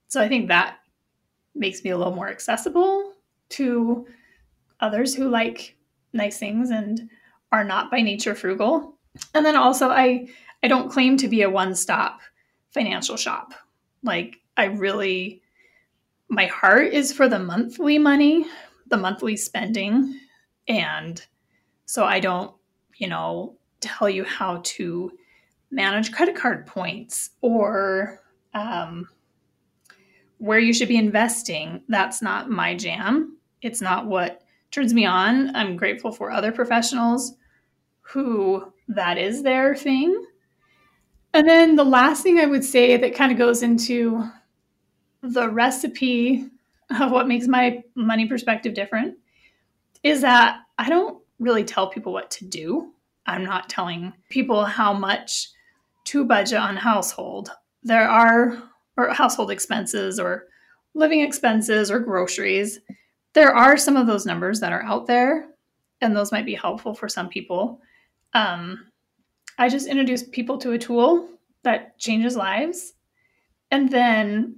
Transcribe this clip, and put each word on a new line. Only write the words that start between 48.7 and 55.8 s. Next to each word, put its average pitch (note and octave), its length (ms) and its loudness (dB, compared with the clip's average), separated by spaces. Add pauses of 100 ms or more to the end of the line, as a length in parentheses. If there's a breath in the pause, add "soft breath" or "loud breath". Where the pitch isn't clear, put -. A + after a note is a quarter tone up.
different A3+ 440 -6 (840)
is C#4+ 180 2
that A#3+ 400 6 (160)
I A#3 120 -4
don't F4+ 320 0 (160)
really A3+ 260 2
tell F#3+ 260 -2
people F#3+ 240 -10
what E3 180 -8
to - 140 -14
do. F#3 480 -6 (320)
I'm F3+ 180 -6
not F#3 260 -8
telling F3 440 -8 (160)
people A#3 360 0
how G#3 280 0
much - 560 -4 (560 soft breath)